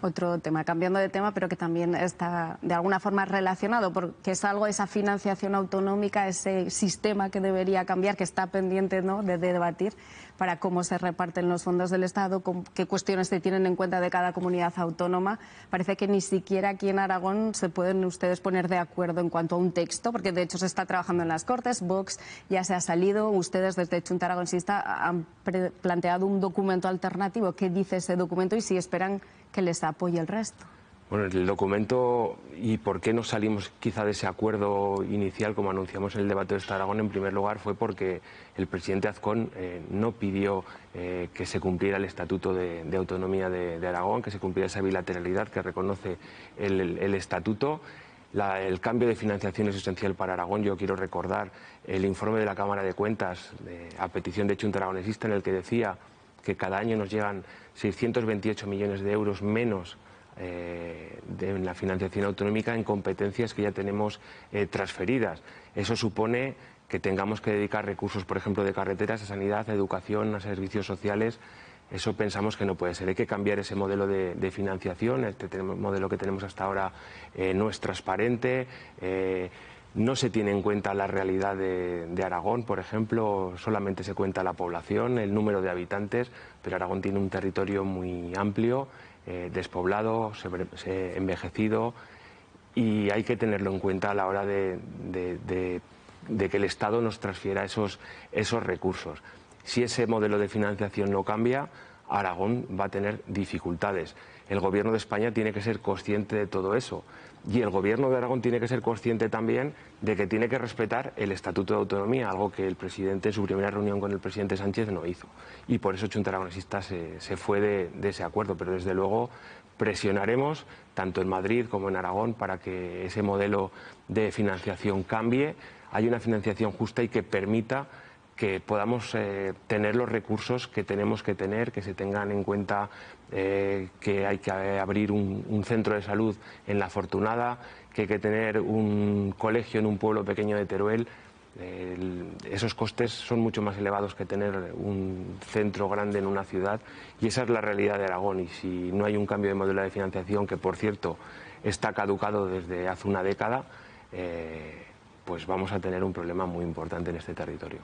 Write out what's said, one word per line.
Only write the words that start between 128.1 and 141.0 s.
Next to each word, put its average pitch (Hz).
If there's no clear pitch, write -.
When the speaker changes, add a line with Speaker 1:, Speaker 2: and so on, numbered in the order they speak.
Speaker 2:
que 95
podamos, 110
eh, 98
tener 107
los 120
recursos 110
que 104
tenemos 104
que 104
tener, 107
que 107
se 98
tengan 101
en 101
cuenta, 101
eh, 98
que 98
hay 101
que, 98
eh, 98
abrir 98
un, 101
un 104
centro 107
de 104
salud 104
en 101
La 98
Afortunada, 107
que 110
hay 101
que 104
tener 107
un 104
colegio 110
en 107
un 104
pueblo 107
pequeño 104
de 101
Teruel. 104